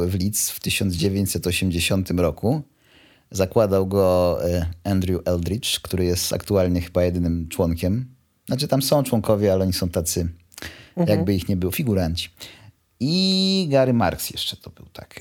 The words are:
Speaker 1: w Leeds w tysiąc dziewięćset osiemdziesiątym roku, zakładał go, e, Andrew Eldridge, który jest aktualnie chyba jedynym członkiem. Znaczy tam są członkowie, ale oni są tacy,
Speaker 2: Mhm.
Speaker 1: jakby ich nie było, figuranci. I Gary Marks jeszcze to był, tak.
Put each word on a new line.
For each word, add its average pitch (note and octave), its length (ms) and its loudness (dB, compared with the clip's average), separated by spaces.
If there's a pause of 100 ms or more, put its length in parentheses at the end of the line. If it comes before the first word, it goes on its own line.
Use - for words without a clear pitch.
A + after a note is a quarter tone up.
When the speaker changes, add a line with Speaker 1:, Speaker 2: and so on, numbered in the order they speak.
Speaker 1:
w F#2 140 0
Leeds G2+ 300 -2
w - 100 -12
tysiąc F#2+ 340 -2
dziewięćset F#2+ 520 0
osiemdziesiątym F2+ 760 0
roku, G2+ 420 0 (680)
zakładał F#2+ 560 2
go, F2+ 520 2 (100)
e, F2 180 0 (180)
Andrew F#2 400 0
Eldridge, F2 560 -2
który - 240 -2
jest F2 280 0
aktualnie F#2 480 0
chyba F2 240 0
jedynym E2+ 440 0
członkiem. F2+ 580 -2 (400)
Znaczy B2+ 220 -4
tam C3+ 140 2
są C#3+ 200 2
członkowie, G#2+ 500 2
ale F#2+ 100 2
oni F#2+ 100 2
są F2+ 160 -2
tacy, E2+ 400 -2 (680)
Speaker 2:
Mhm. E3 220 2
Speaker 1:
jakby F#2+ 160 2
ich F2+ 140 -2
nie G2+ 80 0
było, F2+ 160 0
figuranci. F#2 560 0 (760)
I F#3+ 640 2
Gary C3 220 4
Marks F#2 380 0
jeszcze - 260 -8
to - 140 -20
był, - 220 -20
tak. - 280 -18